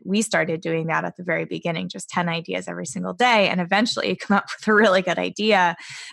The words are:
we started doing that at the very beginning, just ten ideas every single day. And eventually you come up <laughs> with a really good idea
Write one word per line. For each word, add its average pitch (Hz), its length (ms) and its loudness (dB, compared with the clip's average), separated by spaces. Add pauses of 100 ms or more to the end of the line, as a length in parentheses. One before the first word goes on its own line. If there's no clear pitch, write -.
we 202 160 0
started 165 400 -2
doing 165 260 -2
that 160 160 0
at 175 140 -8
the 180 80 -14
very 165 180 -2
beginning, 170 460 -6
just - 180 -12
ten 175 220 -2
ideas 180 400 -6
every 175 160 -8
single 180 280 -6
day. 220 360 4
And 180 100 0
eventually 190 520 0
you 185 40 -2
come 202 220 2
up - 80 0
<laughs> - 120 -10
with - 120 -18
a 220 40 6
really 202 280 6
good 180 180 -2
idea 180 560 2 (380)